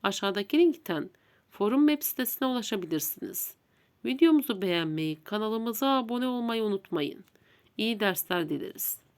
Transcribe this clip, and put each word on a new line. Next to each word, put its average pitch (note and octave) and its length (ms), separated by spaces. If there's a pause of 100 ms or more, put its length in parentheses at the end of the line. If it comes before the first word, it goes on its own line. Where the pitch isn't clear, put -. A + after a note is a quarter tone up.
Aşağıdaki G3+ 560
linkten F#3+ 520 (400)
Forum C4 380
Web D4 140
sitesine - 460
ulaşabilirsiniz. F3+ 1040 (500)
Videomuzu C4+ 580
beğenmeyi, D#3+ 640
kanalımıza A3 640
abone B3 380
olmayı A#3 360
unutmayın. F#3+ 640 (520)
İyi A3 240
dersler F3+ 480
dileriz. - 580 (100)